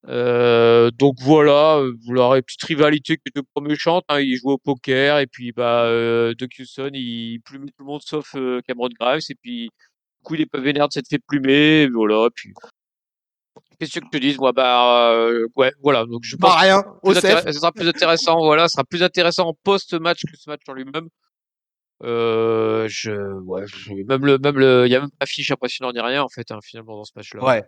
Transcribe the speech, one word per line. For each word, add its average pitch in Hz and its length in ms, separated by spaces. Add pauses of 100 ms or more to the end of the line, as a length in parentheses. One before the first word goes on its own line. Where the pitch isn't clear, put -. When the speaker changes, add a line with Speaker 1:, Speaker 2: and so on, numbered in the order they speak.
Speaker 1:
Euh, 120 840
donc 135 300
voilà, 151 560
euh, 127 180 (100)
voilà, 123 300
une 131 80
petite - 200
rivalité 151 520
qui - 120
était 139 280
pas 143 60
méchante, 160 480
hein, 147 100
ils 135 160
jouaient 131 200
au - 20
poker, 139 640
et 135 80
puis, 120 260
bah, 120 320
euh, 117 480
Duke 127 260
Hudson, 135 340
il 117 460
plumait 139 280
tout 135 180
le - 0
monde 143 180
sauf, 151 320
euh, 127 320
Cameron 123 220 (100)
Grimes, 131 300
et - 120
puis, 117 280
du - 560
coup, 160 100
il 156 60
est - 40
pas 147 140
vénère 143 300
de - 40
s'être 135 160
fait 151 160
plumer, 147 580
et 135 60
voilà, 110 360
et 120 100
puis, 101 180 (1300)
qu'est-ce 160 200
que - 60
je - 40
te 143 140
dis, 143 140
moi, 131 160
bah, 123 580
euh, 117 440
ouais, 131 260
voilà, 135 240
donc 120 180
je 120 140
Speaker 2:
Bah, 190 120
Speaker 1:
pense 170 120
Speaker 2:
rien, 190 200
Speaker 1:
plus 196 100 (120)
Speaker 2:
au 190 140
Speaker 1:
intér-, 190 240
Speaker 2:
safe. 156 120
Speaker 1:
ce 147 60
sera 165 120
plus 190 160
intéressant, 165 500
voilà, 160 300
ce 160 60
sera 139 100
plus 175 200
intéressant 175 440
en 165 60 (100)
post-match 175 580
que 160 160
ce - 120
match 147 180
en 139 60
lui-même. 139 340 (960)
Euh, 113 840
je, 110 220 (300)
ouais, 92 240
je, - 260 (160)
même 135 160
le, 139 140
même 139 220
le, 127 280
y 123 80
a 135 40
même 143 100
pas - 160
d'affiche - 240
impressionnante 127 460
ni 117 60
rien, 127 200
en 127 80
fait, - 220
hein, 107 120
finalement, 110 340
dans 104 80
ce - 100
match-là. 104 280
Speaker 2:
Ouais, 120 240